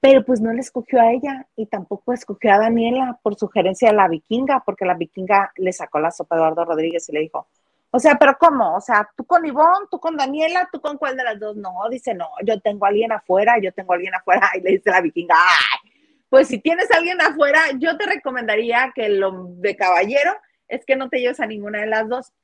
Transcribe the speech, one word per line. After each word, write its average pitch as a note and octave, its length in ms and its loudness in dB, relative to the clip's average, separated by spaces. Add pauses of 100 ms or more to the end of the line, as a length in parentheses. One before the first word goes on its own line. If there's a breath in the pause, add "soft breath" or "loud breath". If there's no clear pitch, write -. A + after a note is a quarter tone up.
Pero, C4+ 240 8
pues, B3+ 160 0
no A3+ 120 -2
le A#3+ 80 -4
escogió B3+ 400 -2
a A3+ 120 6
ella C4 340 -6 (100)
y G#3+ 100 -8
tampoco G3+ 480 -8
escogió G#3 400 -2
a G3+ 40 6
Daniela A#3 640 0
por G#3 140 -2
sugerencia F#3+ 540 2
de G#3+ 60 4
la G3 120 4
vikinga, A#3+ 560 -2
porque G3 220 -6
la F3+ 80 0
vikinga F#3+ 600 -2
le F#3 160 -2
sacó D#3 280 -6
la E3 100 0
sopa E3+ 260 -6
a - 20 2
Eduardo D#3+ 260 0
Rodríguez E3 440 -4
y D#3 40 -8
le D3+ 80 -4
dijo, D#3 280 -8 (420)
o B3+ 80 0
sea, C#4+ 180 6
¿pero C#4 220 4
cómo? B3 380 4
O G3+ 40 -2
sea, G#3 260 0 (100)
¿tú B3 100 -12
con E4+ 180 2
Ivonne, D#4+ 460 2
tú - 100 -8
con E4 160 -6
Daniela, D#4 560 -2
tú - 80 -12
con D4 160 -8
cuál C#4 200 -6
de C4 80 -6
las A3 160 -6
dos? G#3+ 160 -10
No, G3 160 -12 (180)
dice, B3 240 -6
no, E3+ 140 -8 (160)
yo G#3+ 160 0
tengo G#3 260 -2
a - 20 4
alguien A3 240 0
afuera, G#3+ 480 2
yo F#3+ 120 -6
tengo F#3 200 -6
a F3 40 0
alguien F3+ 180 -8
afuera. F#3+ 360 2
<laughs> F#3+ 60 -8
Y F#3+ 60 -6
le F#3 80 0
dice G3 200 0
la F#3+ 100 2
vikinga, E3+ 360 -2
"Ay, D#3+ 540 2 (380)
pues C4 200 6
si B3 120 -6
tienes E4+ 320 -2
a E4 60 4
alguien F4 220 -4
afuera, D4+ 400 2 (180)
yo D#4+ 200 -2
te G4+ 80 -4
recomendaría A#3+ 880 -2
que A3 140 -4
lo F#3+ 480 -2
de F#3+ 200 -4
caballero G#3 560 0 (360)
es - 180 -10
que C4 100 2
no C4 140 -8
te C4 100 -2
lleves B3 200 -4
a A#3 60 -4
ninguna G#3 340 -10
de G#3+ 80 -6
las A3 200 -2
dos B3 240 -8 (120)